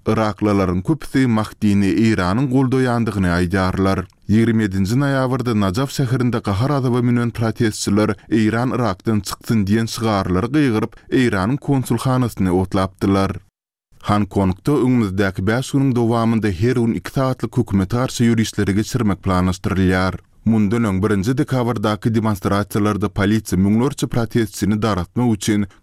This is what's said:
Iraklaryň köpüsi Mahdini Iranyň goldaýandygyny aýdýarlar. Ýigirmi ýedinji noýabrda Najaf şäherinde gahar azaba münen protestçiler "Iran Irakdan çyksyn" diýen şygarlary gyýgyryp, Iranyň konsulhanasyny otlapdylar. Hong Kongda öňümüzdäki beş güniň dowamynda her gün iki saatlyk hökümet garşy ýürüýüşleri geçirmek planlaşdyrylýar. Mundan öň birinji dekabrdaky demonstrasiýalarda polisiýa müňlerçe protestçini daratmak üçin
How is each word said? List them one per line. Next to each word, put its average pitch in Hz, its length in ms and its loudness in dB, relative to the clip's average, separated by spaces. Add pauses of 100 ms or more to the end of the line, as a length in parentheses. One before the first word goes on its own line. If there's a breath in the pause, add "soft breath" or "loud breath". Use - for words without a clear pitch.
Iraklaryň 101 800 0
köpüsi 135 460 -2
Mahdini 104 640 0 (180)
Iranyň 104 400 0
goldaýandygyny 120 880 0
aýdýarlar. 92 720 0 (220)
Ýigirmi 110 360 4
ýedinji 98 320 -2
noýabrda 131 560 0
Najaf 104 400 0
şäherinde 120 480 0
gahar 110 300 -2
azaba 127 300 0
münen 120 280 0
protestçiler 107 840 0 (140 loud breath)
"Iran 110 440 2
Irakdan 110 460 -2
çyksyn" 107 480 -2
diýen 113 260 2
şygarlary 98 600 -2
gyýgyryp, 117 380 0 (180 soft breath)
Iranyň 117 460 0
konsulhanasyny 127 920 -2
otlapdylar. 95 840 0 (760)
Hong 104 220 0
Kongda 98 420 0
öňümüzdäki 101 760 0
beş 117 240 -2
güniň 135 240 0
dowamynda 117 520 2
her 104 280 0
gün 117 180 0
iki - 180 -8
saatlyk 131 460 -2
hökümet 98 340 0
garşy 123 320 -2
ýürüýüşleri 107 500 0
geçirmek 107 520 -2
planlaşdyrylýar. 92 880 0 (320)
Mundan 110 380 2
öň 95 200 0
birinji 107 340 0
dekabrdaky 117 720 -2
demonstrasiýalarda 104 1080 0
polisiýa 104 400 0
müňlerçe 113 500 0
protestçini 110 760 -2
daratmak 110 540 0
üçin 104 320 0 (160 soft breath)